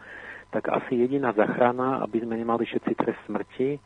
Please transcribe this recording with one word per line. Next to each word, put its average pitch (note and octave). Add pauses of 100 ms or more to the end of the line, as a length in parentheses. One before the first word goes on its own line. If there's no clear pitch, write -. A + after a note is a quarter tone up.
(480)
tak -
asi -
jediná B2+
záchrana, B2
aby A2+
sme A2+
nemali A#2
všetci -
trest -
smrti, B2+ (100)